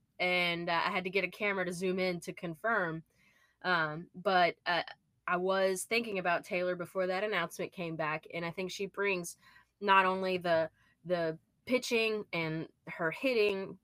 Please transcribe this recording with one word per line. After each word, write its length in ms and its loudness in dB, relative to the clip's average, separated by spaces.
And, 500 2
uh, 40 2
I 180 2
had 120 -2
to 60 -4
get 140 0
a 60 -4
camera 360 -2
to 60 -4
zoom 280 -2
in 220 0
to 120 -10
confirm. 680 -4
Um, 520 0
but, 420 4
uh, 160 2
I 100 2
was 460 2
thinking 360 -2
about 240 0
Taylor 320 -2
before 320 -4
that 160 0
announcement 480 -2
came 240 -6
back, 380 -4
and 120 -4
I 60 -2
think 200 -6
she 140 -6
brings 500 -2
not 260 6
only 320 2
the, 320 2
the 320 0
pitching 680 0
and 360 -2
her 240 -2
hitting 720 0